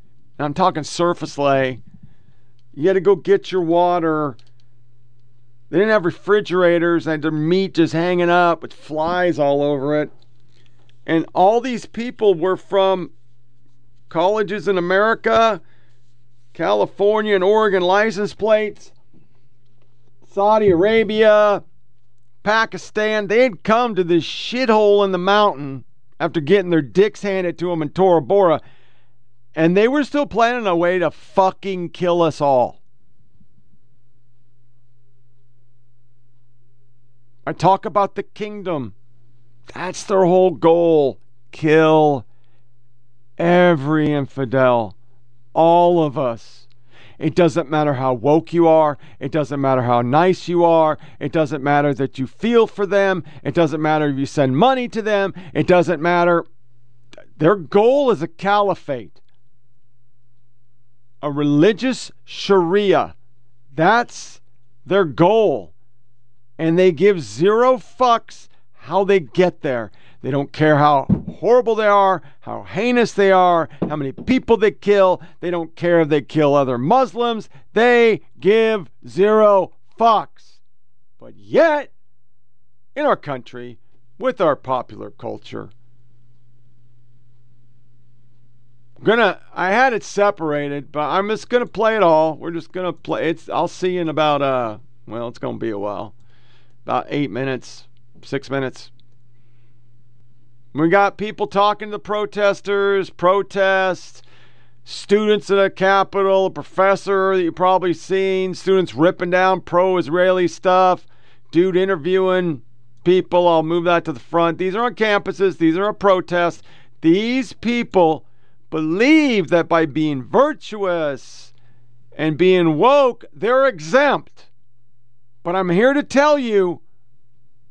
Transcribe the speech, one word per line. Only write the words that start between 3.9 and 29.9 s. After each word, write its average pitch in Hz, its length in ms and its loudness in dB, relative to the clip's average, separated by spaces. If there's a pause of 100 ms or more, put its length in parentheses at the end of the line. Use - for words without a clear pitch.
They - 80 -4
didn't 214 140 2
have 208 140 2
refrigerators. 170 1000 0
They 156 60 -4
had 156 100 -4
their 156 100 -2
meat 165 440 -2
just 165 180 2
hanging 175 380 0
up 175 320 2
with 120 100 -16
flies 165 640 -2
all 143 240 2
over 147 400 -2
it. - 80 -6 (960)
And 160 300 -2
all 208 260 2
these 247 240 -6
people 220 480 -2
were 175 240 -2
from 190 540 -2 (1000)
colleges 190 580 -2
in 196 100 0
America, 214 840 2 (920)
California 208 840 0
and 180 80 2
Oregon 202 400 2
license 202 500 0
plates, 214 600 -2 (1300)
Saudi 208 440 2
Arabia, 208 960 4 (800)
Pakistan. 214 840 -2
They 220 160 2
had 233 200 -2
come 226 320 2
to 180 80 0
this 165 200 2
shithole 214 800 2
in 190 80 0
the 185 60 -2
mountain 175 640 0 (340)
after - 220 -4
getting 180 320 2
their 160 100 2
dicks 185 400 0
handed 190 380 -4
to 175 120 -4
'em 160 100 -4
in 147 80 -6
Tora 180 320 2
Bora, 165 400 2 (920)
and 165 220 2
they 214 120 4
were 285 160 0